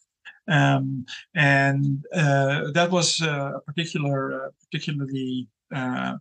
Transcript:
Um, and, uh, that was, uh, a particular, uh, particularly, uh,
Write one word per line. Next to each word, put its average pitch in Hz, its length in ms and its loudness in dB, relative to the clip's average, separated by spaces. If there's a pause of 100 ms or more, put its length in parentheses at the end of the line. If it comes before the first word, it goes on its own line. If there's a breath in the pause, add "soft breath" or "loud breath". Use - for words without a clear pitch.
(460 loud breath)
Um, 135 600 2 (280 loud breath)
and, 139 720 2 (100)
uh, 143 580 2
that 175 180 4
was, 170 320 2
uh, 143 340 -2
a 139 40 -10
particular, 139 840 -4
uh, - 20 -10 (160)
particularly, 135 840 -6 (260)
uh, 127 460 -4